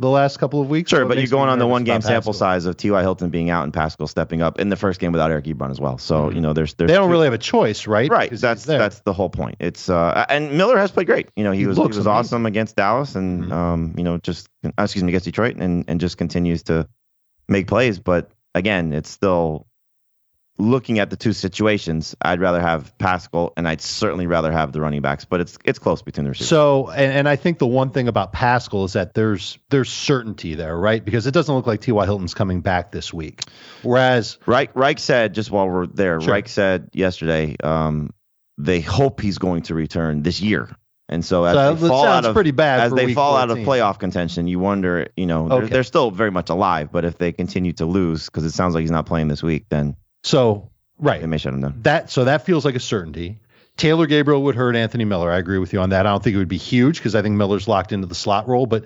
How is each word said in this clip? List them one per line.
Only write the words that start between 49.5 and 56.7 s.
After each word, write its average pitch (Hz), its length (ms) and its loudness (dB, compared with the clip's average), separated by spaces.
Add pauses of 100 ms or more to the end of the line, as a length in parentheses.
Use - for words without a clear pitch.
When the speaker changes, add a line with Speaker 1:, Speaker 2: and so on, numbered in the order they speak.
Speaker 2:
then 73 260 -2 (300)
Speaker 1:
So, 117 460 2 (280)
right. 123 220 0
Speaker 2:
they 82 80 -6
may 80 100 -2
shut 67 160 -4
him 67 60 -4
down. 69 220 -6
Speaker 1:
That, 147 280 0
so 127 140 0
that 143 200 2
feels 165 200 0
like 135 100 0
a 123 60 -6
certainty. 87 580 -6 (380)
Taylor 160 300 2
Gabriel 143 380 4
would 139 120 2
hurt 123 180 2
Anthony 117 300 0
Miller. 87 260 0
I 87 60 2
agree 92 220 0
with 92 160 -2
you 101 60 0
on 92 100 2
that. 95 160 4
I 104 40 4
don't 101 140 2
think 113 100 2
it 98 40 2
would 92 100 0
be 95 80 -2
huge 127 460 2